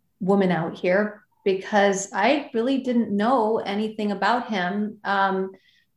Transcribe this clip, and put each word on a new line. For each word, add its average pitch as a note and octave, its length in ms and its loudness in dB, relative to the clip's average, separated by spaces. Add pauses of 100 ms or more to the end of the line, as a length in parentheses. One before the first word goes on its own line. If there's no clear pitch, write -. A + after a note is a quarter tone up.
(200)
woman F#3+ 320 2
out E3+ 240 -2
here G3+ 480 0 (200)
because G3 720 2
I C4 400 0
really B3 260 0
didn't A#3 360 0
know A3 440 2
anything G#3+ 520 -4
about G#3 380 0
him. G3+ 540 -2
Um, F#3+ 480 0 (460)